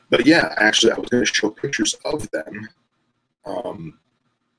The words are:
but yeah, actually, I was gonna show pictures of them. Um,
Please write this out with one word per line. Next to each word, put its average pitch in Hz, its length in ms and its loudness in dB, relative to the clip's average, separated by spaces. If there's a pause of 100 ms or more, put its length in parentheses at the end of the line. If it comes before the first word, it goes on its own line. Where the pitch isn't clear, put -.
(120)
but 123 160 2
yeah, 160 300 4
actually, 107 340 4
I - 80 -4
was - 100 -8
gonna 123 160 2
show - 240 0
pictures - 460 -4 (100)
of 147 240 -4
them. - 400 -8 (760)
Um, 87 520 -10 (600)